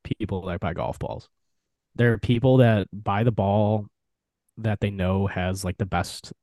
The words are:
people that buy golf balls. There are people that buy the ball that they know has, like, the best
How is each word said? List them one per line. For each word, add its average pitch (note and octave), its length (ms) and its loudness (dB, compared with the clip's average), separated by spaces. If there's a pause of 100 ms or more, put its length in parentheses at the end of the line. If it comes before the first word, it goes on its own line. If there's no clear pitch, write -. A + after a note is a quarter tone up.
people F#2+ 440 -6
that F2 120 -6
buy F2 140 -4
golf - 260 -6
balls. - 300 -10 (640)
There A#2+ 160 4
are A2 60 -2
people B2+ 400 4
that A2+ 340 6
buy G2+ 320 -2
the A#2+ 80 2
ball G#2 560 0 (680)
that A2 240 -4
they G#2 80 0
know G2 380 0
has, F#2+ 360 -4
like, F2+ 140 -4
the G#2 80 -4
best - 580 -4